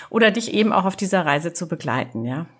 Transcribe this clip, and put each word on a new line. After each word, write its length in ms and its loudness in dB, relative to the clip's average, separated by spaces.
oder 220 4
dich 220 -4
eben 180 4
auch 140 2
auf 100 0
dieser 300 0
Reise 280 0
zu 140 -6
begleiten, 580 -4
ja. 200 -4